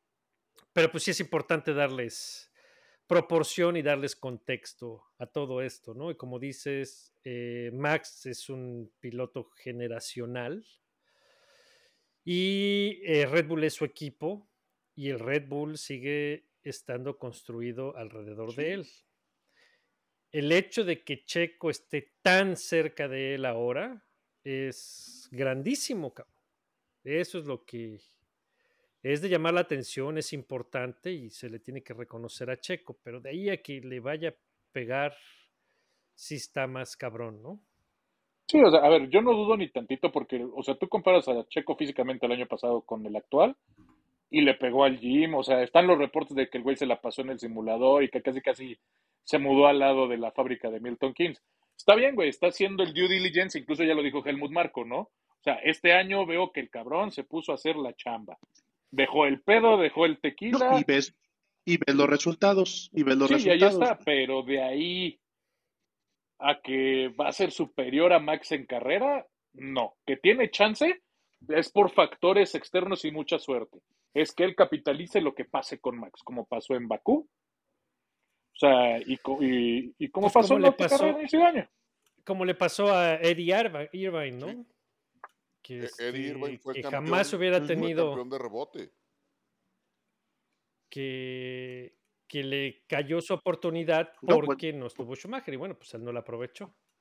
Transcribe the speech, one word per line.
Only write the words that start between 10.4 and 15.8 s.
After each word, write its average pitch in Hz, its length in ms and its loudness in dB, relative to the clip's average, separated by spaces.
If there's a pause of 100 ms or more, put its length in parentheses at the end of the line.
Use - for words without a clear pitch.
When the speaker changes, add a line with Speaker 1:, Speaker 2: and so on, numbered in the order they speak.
Speaker 1:
y, 196 800 -2
eh, 151 220 2
Red 156 220 0
Bull 156 160 -2
es 151 100 -2
su 156 100 -6
equipo 156 640 -10 (460)
y 139 160 -10
el 127 80 -6
Red 139 300 -4
Bull 151 300 -8
sigue 147 680 -8 (160)